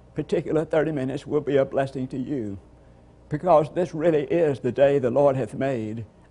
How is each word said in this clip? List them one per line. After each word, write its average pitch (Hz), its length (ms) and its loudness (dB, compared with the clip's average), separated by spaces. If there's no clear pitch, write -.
particular 160 500 -2
thirty 160 260 0
minutes 135 360 -6
will 147 140 -2
be 143 160 0
a 135 60 4
blessing 135 440 -4
to 143 100 -10
you, 117 400 -6
because 156 460 4
this 269 180 -2
really 156 300 2
is 156 360 0
the 120 120 -2
day 143 260 4
the 123 140 0
Lord 139 240 4
hath 123 180 -4
made, 117 540 -6